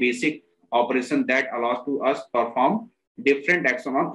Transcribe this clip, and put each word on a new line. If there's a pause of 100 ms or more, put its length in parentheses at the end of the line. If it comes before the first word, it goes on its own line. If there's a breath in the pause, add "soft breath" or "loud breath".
basic (420)
operation
that (120)
allows
to
us (180)
perform (500)
different
action
on